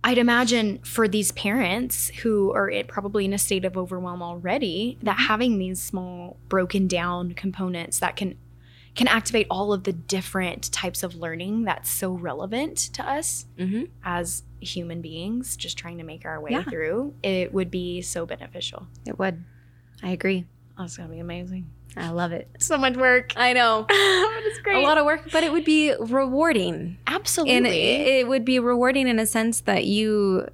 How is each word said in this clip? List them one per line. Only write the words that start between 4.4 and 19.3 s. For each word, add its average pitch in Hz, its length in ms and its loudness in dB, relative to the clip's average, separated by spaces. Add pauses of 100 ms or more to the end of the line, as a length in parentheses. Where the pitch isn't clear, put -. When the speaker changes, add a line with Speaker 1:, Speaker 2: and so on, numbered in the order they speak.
Speaker 1:
that 208 140 0
Speaker 2:
Mm-hmm. - 120 2
Speaker 1:
having 220 300 2
these 185 240 -4
small 180 540 -8 (140)
broken 190 360 2
down 175 460 -2
components 180 680 -4
that 180 140 -2
can, 190 220 -6 (580)
can 247 140 2
activate 226 420 2
all 202 220 0
of 190 120 -2
the 190 100 -2
different 180 760 -4
types - 300 -4
of 175 120 -6
learning 175 500 -4
that's - 240 -2
so 185 240 -2
relevant 180 640 -4
to - 260 -6
us - 440 -4 (120)
Speaker 2:
Mm-hmm. 196 260 -2 (200)
Speaker 1:
as 175 380 -4 (180)
human 170 400 -8
beings, 180 560 -6
just - 220 -10
trying 170 180 -12
to 165 80 -12
make 160 220 -14
our 160 120 -8
way 151 120 -10
Speaker 2:
Yeah. 269 140 0
Speaker 1:
through, 190 580 -4
it 185 320 -2
would 185 160 0
be 180 320 -6
so 170 240 -6
beneficial. - 600 -10 (200)
Speaker 2:
It - 120 -8
would. 180 240 -2 (600)